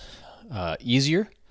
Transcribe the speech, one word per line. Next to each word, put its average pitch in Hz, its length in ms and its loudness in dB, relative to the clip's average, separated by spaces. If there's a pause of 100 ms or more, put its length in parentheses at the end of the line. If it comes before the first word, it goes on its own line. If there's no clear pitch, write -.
(520)
uh, 90 280 -4
easier 139 500 2 (220)